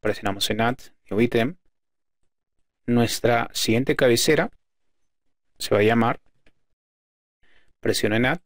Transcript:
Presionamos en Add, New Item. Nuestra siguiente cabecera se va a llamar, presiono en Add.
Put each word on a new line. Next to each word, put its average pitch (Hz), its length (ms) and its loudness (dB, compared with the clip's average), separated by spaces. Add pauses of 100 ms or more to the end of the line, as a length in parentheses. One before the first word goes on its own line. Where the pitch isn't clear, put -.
Presionamos 101 500 -4
en 110 100 -2
Add, 117 180 0 (300)
New 98 120 -2
Item. 120 360 0 (1300)
Nuestra 120 680 0
siguiente 123 420 -2
cabecera 143 560 2 (1040)
se - 160 -6
va 104 100 2
a - 20 4
llamar, 117 360 2 (1600)
presiono 110 360 0
en 120 100 2
Add. 147 200 -2